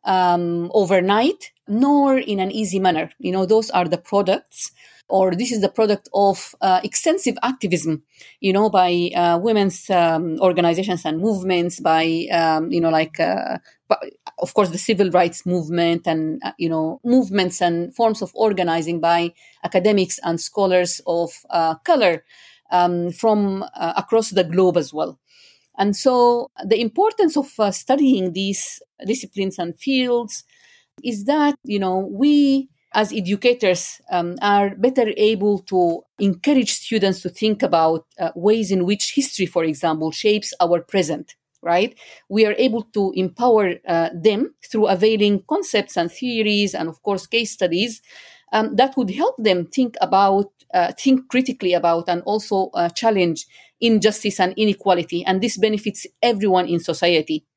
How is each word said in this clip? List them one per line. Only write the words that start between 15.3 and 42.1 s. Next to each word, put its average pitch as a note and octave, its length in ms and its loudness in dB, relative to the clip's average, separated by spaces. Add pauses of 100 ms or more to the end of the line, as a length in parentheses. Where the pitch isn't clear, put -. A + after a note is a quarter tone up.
movement E3+ 600 -2
and, D#3+ 360 -2
uh, - 160 -8
you E3 100 -2
know, D#3+ 360 -4
movements G3+ 580 0
and E3+ 320 -2
forms A3 280 0
of F3+ 120 -8
organizing E3+ 680 -2
by E3+ 320 0 (300)
academics F#3+ 640 0
and E3+ 160 -2
scholars F3+ 680 0
of, E3+ 240 -2 (200)
uh, E3 240 0 (100)
color, G#3 400 2 (460)
um, F3 400 0
from, G3+ 540 0 (100)
uh, E3 220 -6
across A3+ 340 0
the F#3 140 2
globe F3 320 2
as D#3+ 160 -2
well. D#3 260 -6 (600)
And G3+ 180 0
so A#3+ 540 2 (120)
the G3 160 0
importance F4 560 0
of, C4+ 240 -2
uh, G#3 120 2
studying A#3 640 2
these G3 480 -4 (240)
disciplines G3 520 -4
and E3+ 200 -8
fields B3 680 -2 (580)
is G#3+ 220 -6
that, D4 400 2
you G#3 140 -4
know, F#3+ 200 0
we C4+ 720 2 (240)
as G#3+ 200 0
educators, G3+ 880 0 (100)
um, F3 300 -2
are G3+ 340 2
better A#3+ 420 0
able G#3 420 2
to F3+ 440 0 (160)
encourage G3+ 540 2
students G3 480 -2
to F#3 80 -8
think G#3+ 340 -2
about, E3 440 2 (120)
uh, E3+ 160 -4
ways G#3 360 0
in F#3 160 0
which G3+ 280 -2
history, C4 320 0
for E3+ 160 -2
example, D#3 480 -2
shapes G#3 480 -2
our F3 220 2
present, E3+ 540 -4 (260)
right? F3+ 380 0 (320)